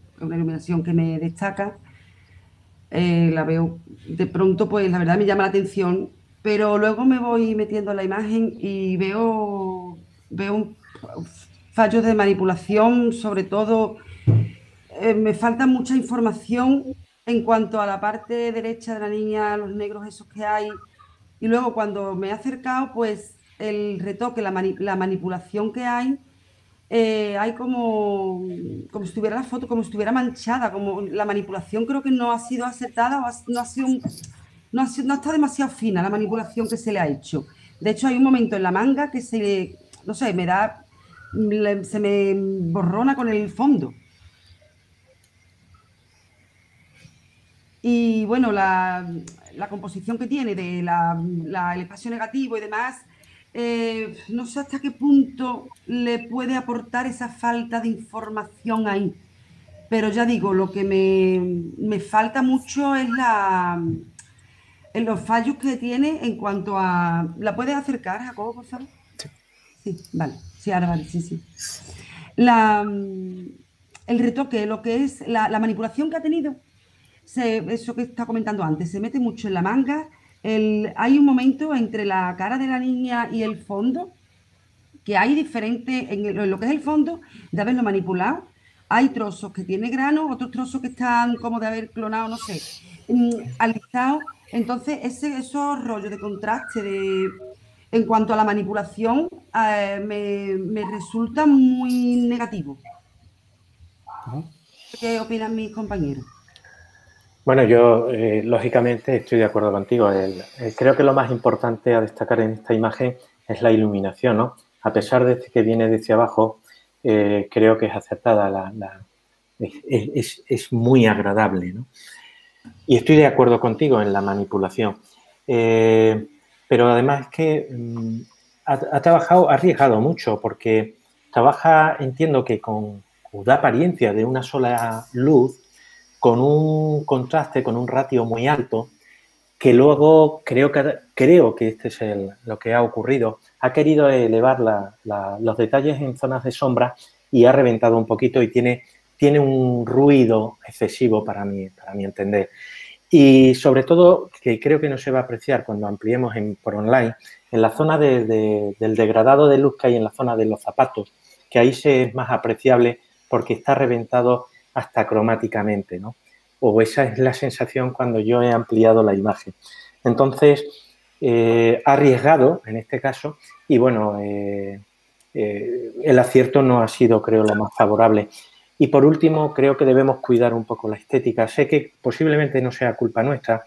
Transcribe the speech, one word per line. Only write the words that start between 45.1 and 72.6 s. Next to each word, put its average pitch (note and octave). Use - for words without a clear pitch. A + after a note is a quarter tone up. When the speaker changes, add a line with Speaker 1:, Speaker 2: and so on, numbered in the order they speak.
Speaker 1:
Y A#3
bueno, A#3
la, F#3
la G3
composición G3+
que A#3
tiene B3+
de F3+
la, E3+
la, F3
el F3+
espacio G3
negativo A#3
y G#3+
demás, G#3+
eh, A3+
no A#3+
sé A#3
hasta C#4
qué C#4
punto B3+
le A#3
puede B3+
aportar A#3+
esa B3
falta A#3
de A#3
información A3
ahí. G3
Pero A3
ya A#3
digo, G3+
lo F#3+
que G3
me, F#3
me G#3
falta A3+
mucho C4
es C4
la, G3
en A3+
los G#3+
fallos A#3
que C4
tiene C4+
en A3
cuanto G3
a, F3
¿la G#3
puedes B3+
acercar, A#3+
Jacobo, A#3
por A#3+
favor? B3+
Speaker 2:
Sí. -
Speaker 1:
Sí, F3+
vale. C#3+
Sí, G3+
ahora F3+
vale, D#3+
sí, E3+
sí. E3+
La, A3